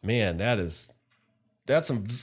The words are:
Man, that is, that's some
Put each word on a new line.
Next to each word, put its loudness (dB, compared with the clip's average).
Man, 2
that 2
is, -6
that's 2
some -2